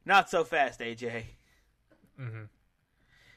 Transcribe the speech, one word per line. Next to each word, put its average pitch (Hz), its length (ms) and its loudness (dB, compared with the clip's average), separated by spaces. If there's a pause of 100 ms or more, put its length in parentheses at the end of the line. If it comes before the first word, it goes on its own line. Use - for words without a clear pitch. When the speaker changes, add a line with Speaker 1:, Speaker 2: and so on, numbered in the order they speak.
Speaker 1:
"Not 185 240 6
so 170 120 2
fast, 143 380 0
A 117 140 -6
J." 117 320 -8 (920)
Speaker 2:
Mm-hmm. 110 260 -12 (920)